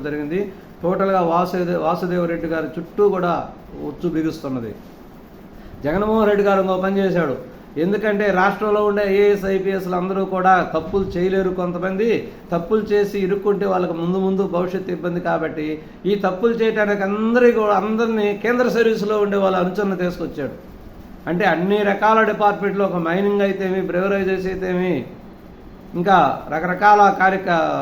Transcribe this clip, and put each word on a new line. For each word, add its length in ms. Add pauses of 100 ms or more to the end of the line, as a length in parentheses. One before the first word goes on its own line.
జరిగింది. 320 (440)
టోటల్గా 380
వాసుదే-, 640
వాసుదేవరెడ్డి 640
గారి 200
చుట్టూ 420
కూడా 240 (480)
ఉచ్చు 280
బిగుస్తున్నది. 640 (1120)
జగన్మోహన్ 440
రెడ్డి 140
గారు 180
ఇంకో 240
పని 160
చేశాడు. 340 (480)
ఎందుకంటే 420 (140)
రాష్ట్రంలో 500
ఉండే 140 (100)
ఐఏఎస్, 320
ఐపీఎస్లు 560
అందరూ 240
కూడా 500
తప్పులు 300 (120)
చేయలేరు, 320 (120)
కొంతమంది 460 (460)
తప్పులు 380
చేసి 340
ఇరుక్కుంటే 400
వాళ్ళకి 360
ముందు 160
ముందు 260 (120)
భవిష్యత్తు 360
ఇబ్బంది 280
కాబట్టి 480 (380)
ఈ 100 (100)
తప్పులు 360
చేయడానికి 420
అందరి 480
కూడా, 240
అందరినీ 680
కేంద్ర 260
సర్వీసులో 560
ఉండే 120
వాళ్ళ 260
అనుచరులను 400
తీసుకొచ్చాడు. 520 (720)
అంటే 160
అన్ని 320 (140)
రకాల 300 (100)
డిపార్ట్మెంట్లో 540
ఒక 100
మైనింగ్ 520
అయితేమి, 340 (100)
బ్రెవరేజెస్ 560
అయితేమి, 480 (1000)
ఇంకా 220 (360)
రకరకాల 480 (200)
కార్యక-, 400 (200)